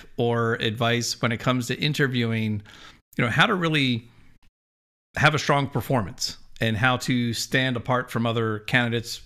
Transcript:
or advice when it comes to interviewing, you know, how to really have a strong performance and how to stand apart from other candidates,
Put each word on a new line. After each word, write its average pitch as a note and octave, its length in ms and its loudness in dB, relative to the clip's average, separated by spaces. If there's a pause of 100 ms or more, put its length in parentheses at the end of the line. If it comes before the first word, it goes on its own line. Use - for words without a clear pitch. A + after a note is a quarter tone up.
(180)
or A#2 380 2
advice A#2 640 0
when A#2+ 100 2
it A2+ 80 -4
comes B2+ 280 0
to B2+ 120 -4
interviewing, A#2 800 0 (560)
you C3 80 0
know, A2 60 0
how D#3 140 4
to A3 100 2
really D3 520 0 (1080)
have D3+ 180 6
a D3 60 2
strong C#3 280 2
performance - 680 -4 (240)
and A2 160 0
how B2+ 200 4
to A#2+ 360 0
stand C3 440 0
apart B2 340 -2
from A#2 140 0
other A2+ 340 0
candidates, A#2 680 -2